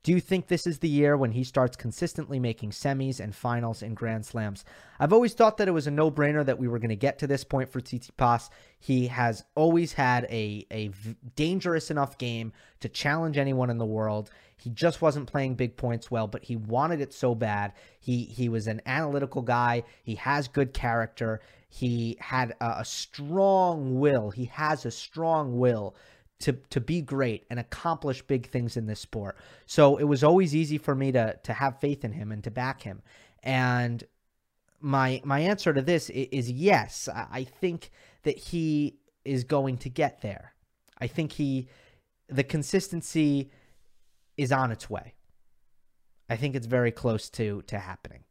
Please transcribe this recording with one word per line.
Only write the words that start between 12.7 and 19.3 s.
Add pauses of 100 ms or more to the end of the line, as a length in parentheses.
to
challenge
anyone
in
the
world. (260)
He
just
wasn't
playing
big
points
well,
but
he
wanted
it
so
bad. (240)
He,
he
was
an
analytical